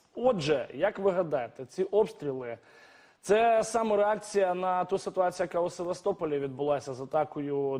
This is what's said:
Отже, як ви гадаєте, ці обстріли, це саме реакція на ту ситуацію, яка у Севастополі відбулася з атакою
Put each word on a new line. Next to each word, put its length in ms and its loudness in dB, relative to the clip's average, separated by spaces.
Отже, 580 0
як 260 0
ви 120 2
гадаєте, 540 -2
ці 180 -4
обстріли, 760 -2
це 420 4
саме 340 0
реакція 560 2
на 320 0
ту 120 -2
ситуацію, 480 0
яка 160 -2
у 80 0
Севастополі 680 -2
відбулася 540 -2
з 80 -10
атакою 800 -2